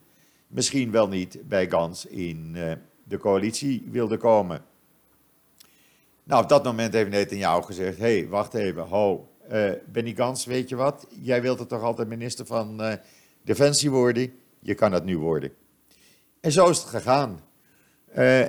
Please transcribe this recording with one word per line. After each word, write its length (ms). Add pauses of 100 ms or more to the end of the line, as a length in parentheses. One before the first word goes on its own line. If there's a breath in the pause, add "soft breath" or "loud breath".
(460 soft breath)
misschien 440
wel 160
niet 400
bij 220
Gantz 360
in, 500
eh, 160 (320)
de 140
coalitie 760
wilde 260
komen. 460 (1600 soft breath)
Nou, 200
op 60
dat 140
moment 300
heeft 160
Netanyahu 520
gezegd: 360
"Hey, 300
wacht 260
even, 300
ho, 460 (180)
eh, 240 (200)
Benny 240
Gantz, 300
weet 240
je 60
wat? 320 (140)
Jij 200
wilt 180
er 80
toch 140
altijd 260
minister 380
van, 360
eh, 120 (480 soft breath)
Defensie 500
worden? 420 (260)
Je 140
kan 180
het 120
nu 140
worden." 340 (880 soft breath)
En 120
zo 180
is 80
het 100
gegaan. 520 (680 soft breath)
Eh, 420